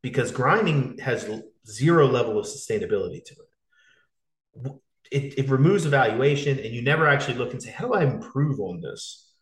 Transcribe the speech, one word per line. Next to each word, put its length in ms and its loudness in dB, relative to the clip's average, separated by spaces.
Because 300 -2
grinding 640 0
has 320 -4
l-, 140 -8
zero 400 4
level 320 2
of 80 -2
sustainability 800 -4
to 100 -20
it. 1300 -20
W-, 180 -12
it, 280 -4
it 100 -2
removes 360 4
evaluation 760 2
and 140 -8
you 80 -6
never 260 2
actually 300 0
look 160 -4
and 100 -10
say, 80 -16
"How 160 -8
do 60 0
I 100 2
improve 560 -2
on 220 -8
this?" 500 -14